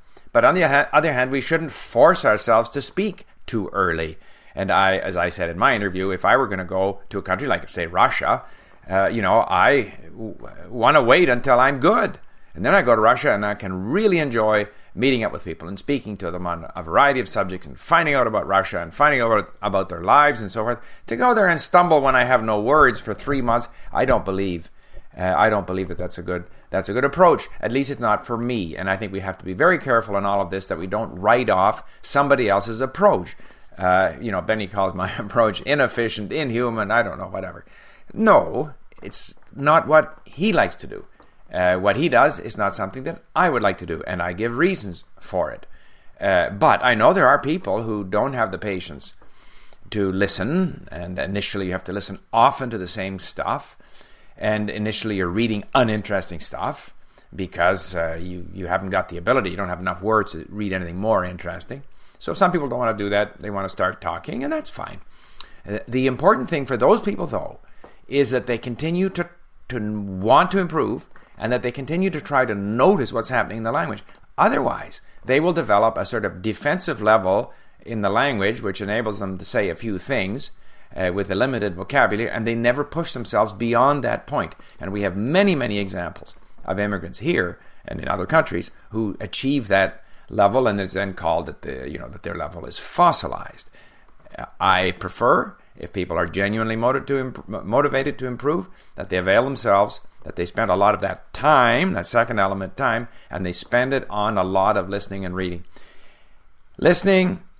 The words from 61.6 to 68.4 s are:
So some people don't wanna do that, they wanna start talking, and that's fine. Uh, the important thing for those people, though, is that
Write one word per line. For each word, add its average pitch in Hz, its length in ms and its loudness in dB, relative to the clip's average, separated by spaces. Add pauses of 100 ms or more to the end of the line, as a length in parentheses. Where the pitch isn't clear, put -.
So - 160 -8
some 180 180 4
people 160 160 0
don't 123 120 -4
wanna 113 180 0
do 101 120 -2
that, 101 320 0
they 104 100 -8
wanna 98 180 -4
start 92 320 -2
talking, 87 420 -6
and 294 80 -4
that's 311 200 -6
fine. - 300 -12 (680)
Uh, 104 180 -4
the 127 200 0
important 190 420 2
thing 143 160 -2
for 131 120 -2
those 170 240 4
people, 196 260 -4
though, 95 320 -6 (480)
is 131 240 2
that 127 160 0